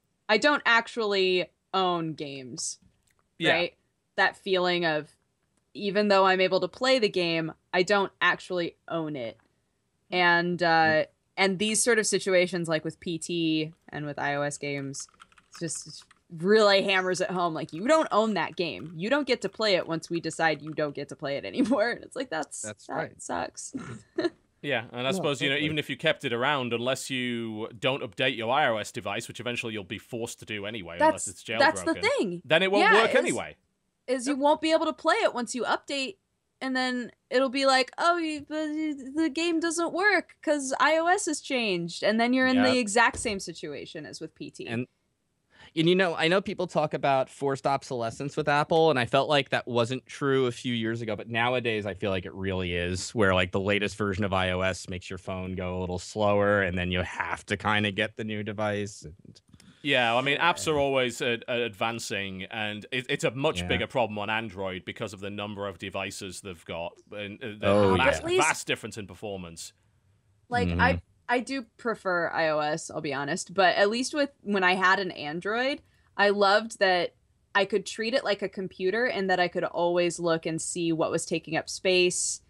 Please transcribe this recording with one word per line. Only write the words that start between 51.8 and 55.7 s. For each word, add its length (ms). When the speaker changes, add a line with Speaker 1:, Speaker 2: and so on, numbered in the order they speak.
Speaker 3:
I 80
feel 160
like 160
it 60
really 420
is, 400
where, 180
like, 200
the 80
latest 360
version 260
of 100
I 180
O 100
S 260
makes 220
your 80
phone 380
go 240